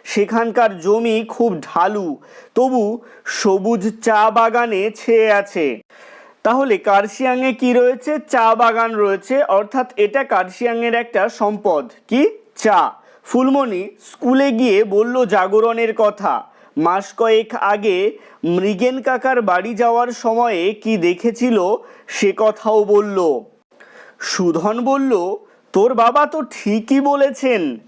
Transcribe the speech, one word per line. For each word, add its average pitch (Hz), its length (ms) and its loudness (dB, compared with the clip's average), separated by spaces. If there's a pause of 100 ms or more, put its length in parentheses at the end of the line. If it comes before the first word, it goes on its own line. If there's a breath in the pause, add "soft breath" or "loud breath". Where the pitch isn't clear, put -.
সেখানকার 220 760 0
জমি 220 500 0
খুব 202 320 -2
ঢালু, 175 560 -2 (380 loud breath)
তবু 240 440 0 (260 loud breath)
সবুজ 208 760 -2
চা 220 300 2
বাগানে 226 640 0
ছেয়ে 220 360 2
আছে। 170 500 -2 (640 loud breath)
তাহলে 247 340 2
কার্শিয়াংয়ে 247 760 0
কি 247 200 0
রয়েছে? 254 460 0 (100)
চা 226 260 2
বাগান 226 400 0
রয়েছে, 208 480 0
অর্থাৎ 214 540 -2
এটা 208 260 0
কার্শিয়াংয়ের 233 720 -2
একটা 233 340 -2
সম্পদ। 202 600 -2 (160)
কি? 285 220 2 (260)
চা। 185 380 2 (300 soft breath)
ফুলমণি 254 680 0 (100)
স্কুলে 269 520 0
গিয়ে 220 320 2
বলল 226 420 0
জাগরণের 220 680 0
কথা। 202 540 -2 (300 soft breath)
মাস 175 400 0
কয়েক 220 380 0
আগে 202 640 -2 (260 loud breath)
মৃগেন 196 580 -2
কাকার 254 400 -2
বাড়ি 190 320 -2
যাওয়ার 233 340 0
সময়ে 226 640 -2
কি 214 240 -2
দেখেছিল 202 800 0 (320 loud breath)
সে - 300 -2
কথাও 214 460 2
বলল। 196 560 2 (800 loud breath)
সুধন 185 600 -2
বলল, 247 560 0 (380 soft breath)
"তোর 220 200 4
বাবা 247 320 2
তো 311 160 -6
ঠিকই 226 580 -2
বলেছেন, 269 760 0 (100)